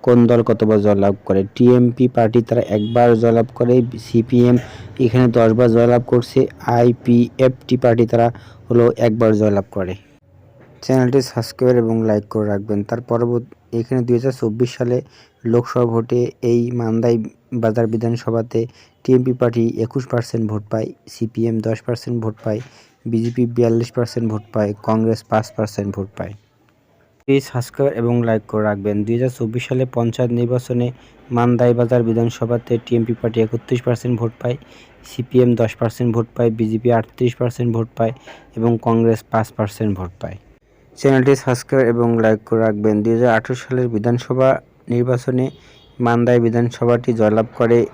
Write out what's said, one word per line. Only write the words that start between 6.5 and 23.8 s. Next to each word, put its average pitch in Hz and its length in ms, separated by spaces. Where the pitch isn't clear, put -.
আইপিএফটি 120 1040
পার্টি 117 300
তারা 117 160
হলো 120 160
একবার 113 240
জয়লাভ 101 260
করে। 92 180
চ্যানেলটি 131 360
সাবস্ক্রাইব 123 520
এবং 113 120
লাইক 104 240
করে 107 200
রাখবেন। 101 260
তার 117 120
পরবর্তী, 120 420
এখানে 123 280
দুই 123 120
হাজার 127 220
চব্বিশ 117 380
সালে 123 180
লোকসভা 120 400
ভোটে 117 280
এই 120 100
মান্দাই 117 360
বাজার 113 300
বিধানসভাতে 117 680
টিএমপি 127 380
পার্টি 117 240
একুশ 123 280
পার্সেন্ট 113 380
ভোট 104 220
পায়, 113 160
সিপিএম 113 440
দশ 113 200
পার্সেন্ট 120 360
ভোট 110 220
পায়, 110 160
বিজেপি 117 320
বিয়াল্লিশ 117 400